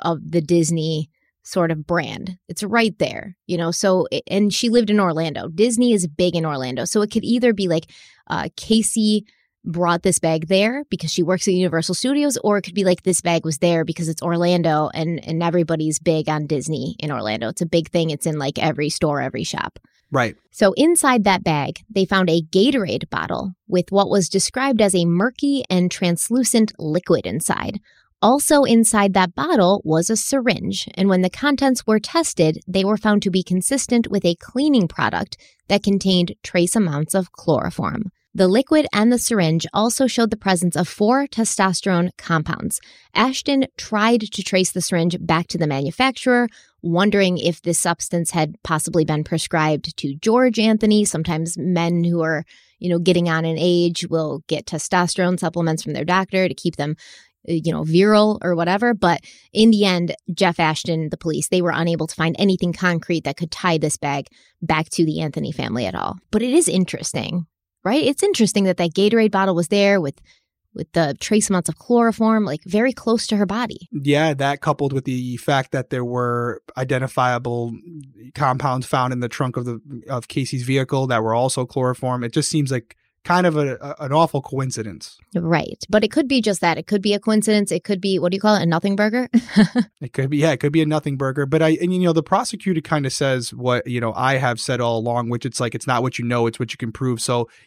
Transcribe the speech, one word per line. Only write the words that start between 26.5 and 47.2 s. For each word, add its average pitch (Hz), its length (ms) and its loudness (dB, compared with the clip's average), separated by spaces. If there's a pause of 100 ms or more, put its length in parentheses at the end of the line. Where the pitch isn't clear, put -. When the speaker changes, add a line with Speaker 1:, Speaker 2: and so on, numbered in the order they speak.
Speaker 1:
liquid 165 480 0
inside. - 520 -4 (420)
Also 277 440 4
inside 220 500 4
that 185 200 2
bottle 214 500 2
was 160 260 2
a 220 60 0
syringe, 220 800 -2
and 190 140 2
when 185 140 4
the 180 80 0
contents 269 560 0
were 214 140 2
tested, 185 640 0
they 185 180 0
were 208 120 2
found 208 260 2
to 202 80 0
be 185 120 2
consistent 233 680 0
with 202 140 0
a 175 160 4
cleaning 254 480 2
product - 480 -4 (320)
that 202 160 0
contained 190 580 2
trace 175 320 0
amounts 156 400 0
of 190 180 -2
chloroform. - 800 -2 (240)
The 190 140 4
liquid 269 440 4
and 220 180 4
the 247 80 4
syringe 165 540 2
also 233 340 2
showed 226 240 2
the 214 60 -6
presence 180 400 0
of 175 100 0
four 254 400 0
testosterone 185 920 0
compounds. - 640 -4 (340)
Ashton 262 520 0 (120)
tried 220 420 2
to 208 220 -8
trace 185 300 0
the 180 100 -4
syringe 170 380 0
back 165 280 0
to 175 100 -6
the 160 80 0
manufacturer, 240 800 0 (340)
wondering 185 560 2